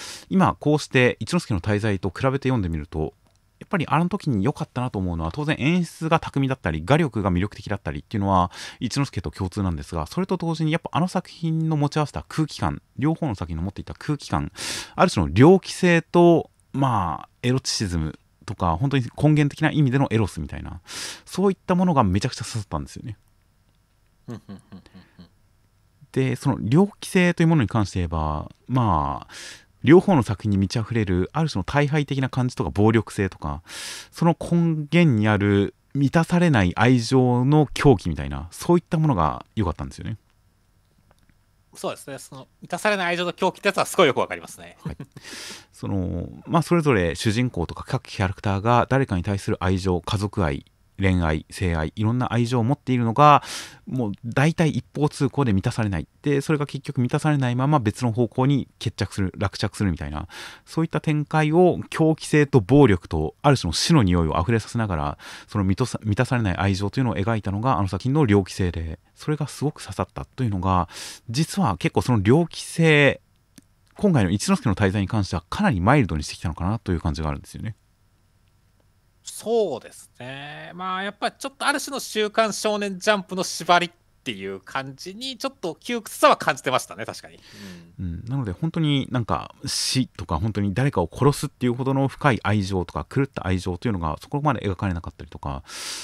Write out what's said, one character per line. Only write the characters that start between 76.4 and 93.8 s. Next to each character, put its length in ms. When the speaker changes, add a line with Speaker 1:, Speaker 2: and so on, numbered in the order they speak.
Speaker 1:
た 80
の 60
か 100
な 140
と 140
い 40
う 40
感 120
じ 100
が 60
あ 40
る 60
ん 40
で 60
す 60
よ 80
ね。 140
Speaker 2:
そ 560
う 20
で 120
す 260
ね。 560
ま 220
あ、 60
や 80
っ 80
ぱ 120
ち 160
ょ 40
っ 60
と 100
あ 60
る 80
種 120
の 80
週 300
刊 220
少 260
年 200
ジ 120
ャ 60
ン 60
プ 140
の 60
縛 360
り 80
っ 40
て 100
い 140
う 140
感 360
じ 180
に 240
ち 80
ょ 40
っ 80
と 180
窮 260
屈 160
さ 100
は 80
感 200
じ 60
て 80
ま 80
し 80
た 80
ね、 120
確 160
か 60
に。 100
Speaker 1:
う 40
ん。 20
う 40
ん。 80
な 100
の 80
で 80
本 200
当 80
に 300
な 100
ん 40
か 300
死 440
と 180
か 120
本 160
当 60
に 140
誰 160
か 100
を 100
殺 220
す 140
っ 20
て 160
い 60
う 40
ほ 100
ど 100
の 140
深 240
い 100
愛 200
情 220
と 80
か 160
狂 140
っ 40
た 200
愛 120
情 200
と 100